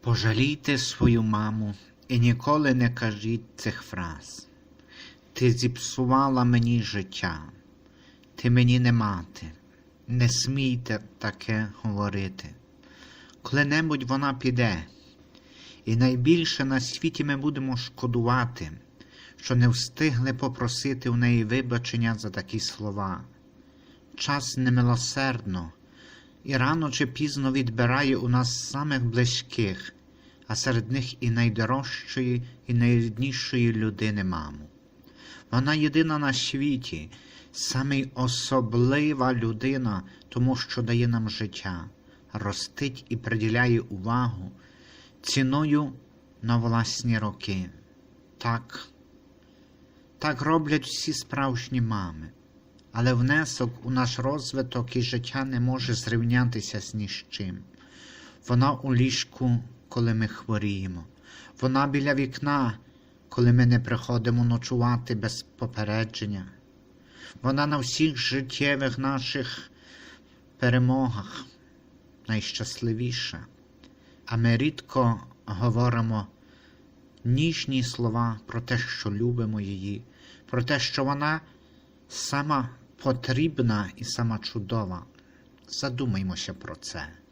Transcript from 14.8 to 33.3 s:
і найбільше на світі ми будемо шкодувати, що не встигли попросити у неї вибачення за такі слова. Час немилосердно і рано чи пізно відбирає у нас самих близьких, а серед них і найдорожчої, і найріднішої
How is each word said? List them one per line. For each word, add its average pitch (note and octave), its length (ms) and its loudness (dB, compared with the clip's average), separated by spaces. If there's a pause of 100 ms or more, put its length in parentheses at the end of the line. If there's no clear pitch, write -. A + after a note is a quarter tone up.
і A2+ 120 2
найбільше C3 680 4
на C3+ 160 0
світі D#3+ 440 -4
ми C#3+ 120 -2
будемо C3+ 400 -2
шкодувати, A#2+ 960 -2 (680)
що - 200 -2
не B2 120 8
встигли C3 680 0
попросити C3 720 -2
у A#2+ 80 2
неї A#2+ 280 4
вибачення A#2+ 680 0
за G#2+ 160 -8
такі G2+ 300 -6
слова. G2+ 640 -6 (920)
Час C#3+ 400 -4
немилосердно B2 1160 2 (720)
і C#3 120 -2
рано D3 340 2
чи C#3+ 160 0
пізно C#3 460 -2
відбирає B2+ 640 2
у B2 120 -2
нас B2 420 0
самих C#3 340 -2
близьких, A2+ 920 0 (520)
а A2 100 -4
серед A#2 360 0
них C3 300 -4
і A#2+ 80 0
найдорожчої, A#2+ 1120 0 (240)
і A#2+ 80 -2
найріднішої A#2+ 960 2